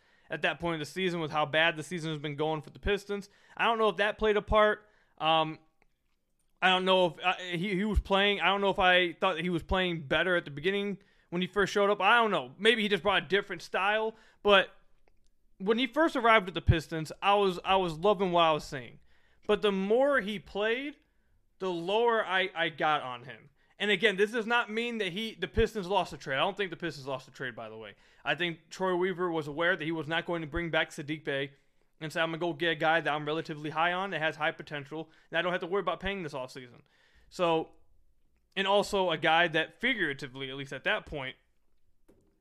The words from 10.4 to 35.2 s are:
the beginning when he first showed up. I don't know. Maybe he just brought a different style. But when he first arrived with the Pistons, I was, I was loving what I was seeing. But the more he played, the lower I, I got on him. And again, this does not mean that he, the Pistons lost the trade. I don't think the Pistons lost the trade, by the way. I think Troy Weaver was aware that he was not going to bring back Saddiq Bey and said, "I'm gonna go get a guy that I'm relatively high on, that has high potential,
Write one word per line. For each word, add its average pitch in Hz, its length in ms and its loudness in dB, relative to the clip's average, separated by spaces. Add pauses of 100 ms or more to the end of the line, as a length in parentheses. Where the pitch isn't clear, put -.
the - 40 -14
beginning 190 460 -2 (320)
when 180 140 -2
he 180 60 -2
first 196 260 0
showed 202 160 4
up. 202 100 0
I 220 160 6
don't 226 140 4
know. 135 280 -2
Maybe 226 220 4
he 208 80 0
just 190 140 0
brought 196 220 2
a - 20 -14
different 185 340 -2
style. 220 540 0 (280)
But 202 260 6 (880)
when 202 180 0
he 254 100 0
first 302 300 2
arrived 220 300 6
with 180 80 -8
the 160 80 -4
Pistons, 160 580 0
I 202 140 4
was, 196 280 2
I 190 140 2
was 170 220 0
loving 190 340 2
what 170 120 6
I 160 80 6
was 151 120 -2
seeing. 127 360 -12 (460)
But 208 140 2
the 208 120 2
more 233 480 2
he 202 180 -6
played, 233 560 -4 (640)
the 190 100 -6
lower 208 560 0
I, 185 320 0
I 165 140 -2
got 151 320 0
on 123 220 -10
him. 113 260 -18 (280)
And 202 120 -2
again, 202 260 2
this 208 140 2
does 226 160 -4
not 233 260 0
mean 233 260 -4
that 185 140 -4
he, 208 260 -8
the 180 100 -4
Pistons 214 380 -2
lost 180 260 0
the 160 40 -12
trade. 135 200 -6
I 139 40 0
don't 190 160 0
think 196 140 -4
the 160 80 -10
Pistons 143 280 -10
lost 131 200 -8
the 135 60 -20
trade, 127 220 -10
by 113 140 -12
the 110 80 -14
way. 110 140 -14 (340)
I 151 120 0
think 165 340 -6
Troy 185 240 -2
Weaver 180 360 -2
was 160 160 -4
aware 170 300 0
that 151 80 -8
he 160 80 -4
was 160 140 -6
not 165 180 -2
going 170 160 -4
to 156 60 -8
bring 170 240 -6
back 160 180 0
Saddiq 151 360 -10
Bey 139 260 -4 (500)
and 156 100 -10
said, 170 120 -2
"I'm 165 80 0
gonna 165 80 -6
go 170 160 -2
get 165 160 0
a 160 40 0
guy 160 280 2
that 147 100 -2
I'm 151 140 -4
relatively 156 420 -6
high 165 240 0
on, 190 200 -4
that 151 100 -4
has 156 140 -2
high 156 160 -2
potential, 147 580 -12 (200)